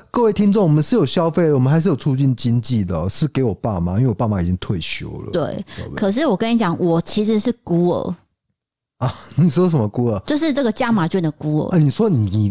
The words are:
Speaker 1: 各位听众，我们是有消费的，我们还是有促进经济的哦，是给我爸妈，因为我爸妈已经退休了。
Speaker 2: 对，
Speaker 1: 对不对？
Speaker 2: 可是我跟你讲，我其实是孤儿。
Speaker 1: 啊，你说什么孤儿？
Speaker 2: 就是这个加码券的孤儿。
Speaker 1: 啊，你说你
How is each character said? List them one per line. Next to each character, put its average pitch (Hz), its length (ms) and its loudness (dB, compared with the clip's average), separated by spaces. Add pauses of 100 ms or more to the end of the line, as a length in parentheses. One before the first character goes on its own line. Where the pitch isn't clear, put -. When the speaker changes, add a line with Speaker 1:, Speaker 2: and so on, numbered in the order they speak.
Speaker 1:
各 - 140 0
位 220 100 2
听 202 180 2
众， 202 120 2
我 170 40 4
们 151 140 4
是 196 140 0
有 190 100 4
消 165 240 0
费 170 140 0
的， 151 100 2
我 135 60 2
们 127 120 2
还 160 80 4
是 165 100 0
有 156 60 2
促 135 200 0
进 135 200 2
经 120 240 0
济 113 240 -2
的 90 140 -2
哦， 82 100 -2
是 151 200 -2
给 135 160 -2
我 110 100 0
爸 104 260 -4
妈， 87 180 0
因 117 40 2
为 131 60 4
我 113 60 2
爸 117 140 -2
妈 101 140 0
已 82 40 0
经 90 120 0
退 92 240 -4
休 - 280 -8 (120)
了。 - 100 -12
Speaker 2:
对， 165 320 -4 (140)
Speaker 1:
对 - 80 -10
不 - 60 -12
对？ - 40 -12
Speaker 2:
可 202 160 0
是 262 140 -2
我 233 100 2
跟 226 160 -2
你 240 60 2
讲， 185 220 0
我 170 200 0
其 208 240 -2
实 214 160 0
是 196 120 -2 (120)
孤 175 260 0
儿。 160 260 -2 (840)
Speaker 1:
啊， 123 140 -2 (220)
你 170 140 4
说 175 200 2
什 160 80 2
么 110 120 2
孤 123 160 -2
儿？ 110 200 0
Speaker 2:
就 302 120 -2
是 302 160 0
这 277 100 0
个 226 80 0
加 240 180 -2
码 202 160 2
券 185 160 -2
的 160 100 0
孤 151 280 -2
儿。 147 160 -2
Speaker 1:
啊， - 20 4
你 147 120 6
说 220 200 0
你 107 420 2